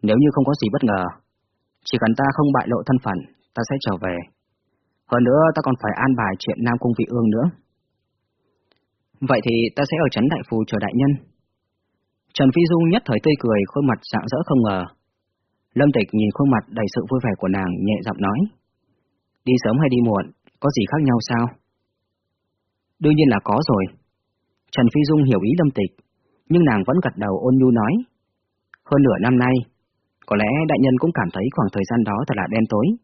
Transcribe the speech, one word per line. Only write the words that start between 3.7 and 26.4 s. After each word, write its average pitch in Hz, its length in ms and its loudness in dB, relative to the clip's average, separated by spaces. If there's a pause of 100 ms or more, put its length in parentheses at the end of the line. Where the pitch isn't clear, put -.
sẽ 135 60 -4 (100)
trở 107 80 -4 (120)
về. 92 100 -4 (960)
Hơn 123 120 4
nữa, 131 180 4 (140)
ta 156 80 -4
còn 131 180 0
phải 104 120 -4 (120)
an 135 140 2
bài 101 200 -2
chuyện - 260 -6
Nam 120 140 0
Cung 120 180 -2
Vị 117 120 0
Ương 117 200 0
nữa. 113 160 0 (1800)
Vậy 127 160 2
thì 117 100 0 (200)
ta 143 140 0
sẽ 160 60 -2 (100)
ở - 60 2
trấn 113 180 0
Đại 156 200 -4
Phù 113 180 -2
chờ 113 140 -4
đại 101 140 -6
nhân. 135 160 2 (1200)
Trần 135 220 4
Phi 170 140 4
Dung 165 200 2
nhất 185 160 2
thời 110 180 0
tươi 156 160 4
cười, 110 280 0
khuôn 143 200 -2
mặt 113 120 0 (120)
rạng - 200 -4
rỡ 127 140 -4
không 131 180 2
ngờ. 95 220 -2 (880)
Lâm 143 180 4
Tịch 113 200 0
nhìn 107 220 0
khuôn 139 160 0
mặt 117 180 0
đầy 110 180 -6 (100)
sự 120 140 -4
vui 131 140 -2
vẻ 120 140 -2
của 95 100 -6
nàng, 95 240 -2 (140)
nhẹ 104 200 -2
giọng 104 140 -8
nói. 101 200 -2 (1080)
Đi 127 80 2 (100)
sớm 110 160 2
hay 151 100 2
đi 127 160 0
muộn, 104 200 0 (340)
có 143 100 0
gì 135 220 -2
khác 151 120 -2
nhau 127 140 2 (120)
sao? 117 160 0 (1500)
Đương 151 160 4
nhiên 151 140 4
là 107 140 2
có 104 160 0 (100)
rồi. 101 140 2 (880)
Trần 123 220 2
Phi 147 140 2
Dung 151 160 2
hiểu 120 180 2
ý 104 180 0
Lâm 156 180 2
Tịch, 95 140 -2 (580)